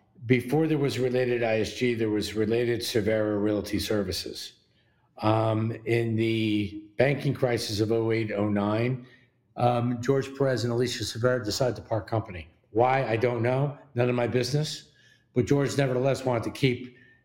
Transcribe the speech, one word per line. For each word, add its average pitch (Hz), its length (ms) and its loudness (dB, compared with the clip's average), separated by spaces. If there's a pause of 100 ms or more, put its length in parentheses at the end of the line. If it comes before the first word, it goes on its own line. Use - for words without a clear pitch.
(260)
Before 127 420 2
there 156 100 2
was 131 220 -2
Related 123 440 0
I 110 180 2
S 98 120 -4
G, 123 200 0
there 113 160 0
was 104 260 -2
Related 117 460 0
Cervera 107 600 0
Realty 104 380 0
Services. - 720 -4 (680)
Um, 110 520 2 (120)
in 117 300 0
the 110 680 0 (140)
banking 139 360 2
crisis 113 460 -2
of 107 120 0
oh 113 200 2
eight, 110 220 -2
oh 104 160 0
nine, 107 560 0 (500)
um, 120 460 2
George 135 360 0
Perez 131 260 0
and 120 100 -2
Alicia 117 320 -2
Cervera 120 380 0
decided 107 340 0
to - 40 -12
part 110 240 -4
company. 87 440 -6 (220)
Why? 127 340 2
I 113 100 0
don't 120 260 0
know. 131 360 0 (180)
None 123 140 2
of 123 60 0
my 120 120 2
business. 127 600 -2 (440)
But 123 120 2
George 139 320 2
nevertheless 131 460 2
wanted 120 200 0
to 110 80 -6
keep - 440 -2 (300)